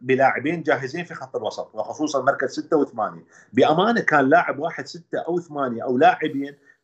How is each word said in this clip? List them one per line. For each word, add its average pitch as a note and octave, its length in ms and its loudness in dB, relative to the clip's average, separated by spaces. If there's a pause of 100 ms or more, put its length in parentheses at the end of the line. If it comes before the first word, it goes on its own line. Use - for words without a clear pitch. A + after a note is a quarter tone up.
بلاعبين C3 600 0
جاهزين C#3 420 -2
في - 80 -16
خط - 220 -12
الوسط، G#2 400 -8
وخصوصا C3 460 -4
مركز C3+ 280 0
ستة D#3 280 -2
وثمانية. G#2 440 -2 (320)
بأمانة E3+ 480 2
كان C#3 280 4
لاعب D3 300 4
واحد D#3+ 280 -6
ستة - 400 -8
أو F3 120 0
ثمانية C#3 440 -6
أو B2 140 0
لاعبين D3 580 2 (280)